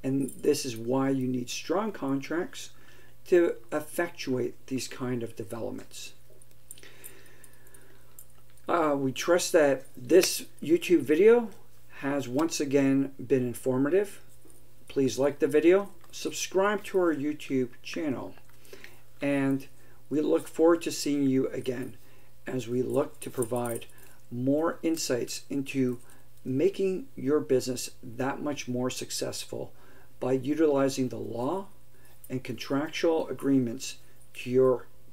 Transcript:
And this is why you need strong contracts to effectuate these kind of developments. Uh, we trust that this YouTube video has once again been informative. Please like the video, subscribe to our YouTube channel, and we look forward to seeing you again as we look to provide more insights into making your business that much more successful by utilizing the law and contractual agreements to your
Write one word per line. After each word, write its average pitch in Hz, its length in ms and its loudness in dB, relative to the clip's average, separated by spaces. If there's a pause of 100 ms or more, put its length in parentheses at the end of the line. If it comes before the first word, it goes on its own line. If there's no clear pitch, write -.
And 135 280 0
this - 360 2
is 117 120 -6
why 135 320 0
you 131 180 2
need 127 220 -2
strong 202 420 -2
contracts - 800 -4 (580)
to 175 280 6 (140)
effectuate 151 840 -2 (120)
these 131 200 -4
kind 123 360 -4
of 110 120 -8
developments. - 800 -8 (2500)
Uh, 160 320 4
we 135 140 0
trust 175 400 4
that 143 320 6 (140)
this 147 480 6 (180)
YouTube 165 380 4
video 202 480 8 (480)
has 139 320 -2
once 156 320 0
again 135 500 4 (160)
been 127 180 4
informative. 139 760 0 (680)
Please 127 320 2
like 139 200 2
the 156 80 4
video, 170 420 6 (240)
subscribe 196 720 0
to - 120 0
our 175 160 4
YouTube 139 580 -2 (120)
channel, 143 520 -4 (840)
and 139 460 2 (420)
we 143 120 2
look 156 260 2
forward 165 360 6
to 156 100 -2
seeing 143 300 0
you 131 260 4
again - 480 -6 (500)
as 123 220 -4
we 123 120 0
look 123 380 0
to - 100 -8
provide 120 560 -2 (460)
more 139 500 2
insights 160 680 0
into 135 500 0 (460)
making 185 600 2 (120)
your 147 240 2
business 127 500 0 (100)
that 127 400 -4
much 147 240 -4
more 127 240 0
successful - 840 -6 (480)
by 127 100 2
utilizing 135 800 4
the 113 80 -8
law 120 500 -4 (640)
and 131 160 -4
contractual 151 840 0
agreements 127 680 0 (360)
to - 160 -10
your 127 380 6 (260)